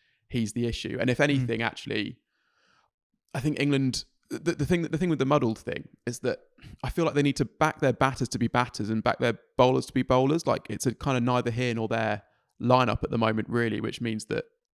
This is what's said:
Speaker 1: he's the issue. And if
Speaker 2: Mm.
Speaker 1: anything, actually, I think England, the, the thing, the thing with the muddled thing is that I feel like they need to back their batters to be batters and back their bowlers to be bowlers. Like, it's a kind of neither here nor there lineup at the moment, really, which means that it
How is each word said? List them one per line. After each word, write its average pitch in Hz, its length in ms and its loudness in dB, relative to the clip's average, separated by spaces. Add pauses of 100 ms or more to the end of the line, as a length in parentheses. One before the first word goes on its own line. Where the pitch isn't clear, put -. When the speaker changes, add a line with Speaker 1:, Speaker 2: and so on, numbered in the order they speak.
(280)
Speaker 1:
he's 113 240 -2
the 120 140 -2
issue. - 340 -4
And 127 100 2
if 120 80 0
Speaker 2:
Mm. 147 60 2
Speaker 1:
anything, 123 380 0
actually, 107 540 -4 (1160)
I 131 60 -6
think 143 200 -2
England, 135 440 2 (260)
the, 156 220 -4
the 147 140 -2
thing, 175 160 2
the 165 140 -4
thing 175 140 0
with 151 80 0
the 135 80 2
muddled 131 320 2
thing - 300 -8 (180)
is 123 140 -6
that - 180 -2 (460)
I - 60 -2
feel 170 140 0
like 147 100 0
they 143 80 4
need 143 140 2
to 139 80 0
back - 360 -2
their 135 120 4
batters 131 380 0
to - 80 -6
be 117 80 0
batters 117 420 -2
and 110 140 0
back - 160 0
their 117 200 0 (200)
bowlers 127 280 4
to - 60 -18
be 127 100 0
bowlers. 131 440 2
Like, 107 240 0
it's 113 160 -6
a 117 80 2
kind 135 220 -2
of 120 80 0
neither 123 260 2
here 120 240 -2
nor 113 140 -4
there 110 340 -2 (400)
lineup 123 400 4
at - 80 -6
the 120 80 -2
moment, 110 320 0
really, 113 300 0
which 110 200 -6
means 113 260 -6
that 117 120 -4
it - 60 -6 (320)